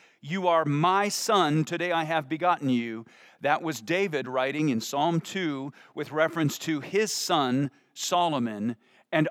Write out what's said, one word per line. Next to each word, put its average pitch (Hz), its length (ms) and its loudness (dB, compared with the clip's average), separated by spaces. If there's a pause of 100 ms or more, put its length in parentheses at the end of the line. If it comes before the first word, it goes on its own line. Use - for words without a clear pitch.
(200)
'You 185 260 -4
are 165 200 4
my 180 420 2
son, 170 560 2
today 170 280 -2
I 165 120 0
have 156 240 -2
begotten 160 400 0
you.'" 117 380 -2 (340)
That 143 220 2
was 156 180 -4
David 151 480 -2
writing 135 400 0
in 113 140 0
Psalm 160 400 0
two 143 500 -6 (220)
with 139 180 -8
reference 156 480 2
to 156 200 -2
his 196 320 0
son 139 580 0 (240)
Solomon, 120 840 -2 (340)
and 156 200 2